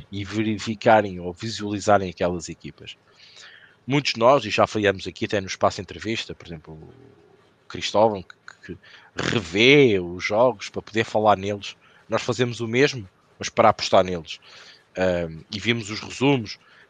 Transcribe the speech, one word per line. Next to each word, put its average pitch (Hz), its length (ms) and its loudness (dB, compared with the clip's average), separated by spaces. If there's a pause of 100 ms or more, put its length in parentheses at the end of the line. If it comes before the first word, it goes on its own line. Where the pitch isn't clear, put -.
(100)
e 98 140 -8
verificarem 107 960 0
ou 87 120 -8
visualizarem 104 800 -2
aquelas 90 380 -4
equipas. - 480 -18 (880)
Muitos 139 280 0
de 117 40 -10
nós, 120 260 6
e 104 60 -6
já 101 160 2
falamos 98 400 0
aqui 92 180 -10
até 104 160 -2
no 95 60 -8
espaço - 340 -2
entrevista, 92 540 -8
por - 140 -20
exemplo, 80 260 -16
o 78 180 -20 (760)
Cristóvão, 104 540 0
que, - 520 -20
que - 40 -18 (380)
revê 107 840 4
os 87 240 -8
jogos 117 440 0
para 90 140 -10
poder 113 220 -2
falar 107 320 2
neles. 101 400 -6 (320)
Nós 110 140 -2
fazemos 120 380 -4
o 117 60 -6
mesmo, 123 420 0 (300)
mas 101 100 -8
para 113 200 4
apostar 101 360 4
neles. 87 360 -8 (560)
Ahm, 87 540 -2
e 104 100 -8
vimos 107 300 -2
os 104 100 -10
resumos. 120 580 -2 (320)